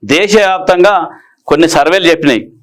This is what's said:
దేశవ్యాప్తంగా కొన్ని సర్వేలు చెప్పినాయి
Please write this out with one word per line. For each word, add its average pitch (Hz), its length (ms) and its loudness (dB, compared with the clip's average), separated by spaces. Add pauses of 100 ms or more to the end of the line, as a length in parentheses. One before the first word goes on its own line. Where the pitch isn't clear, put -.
దేశవ్యాప్తంగా 185 1040 0 (360)
కొన్ని 156 220 0
సర్వేలు 165 380 0
చెప్పినాయి 151 460 -2 (100)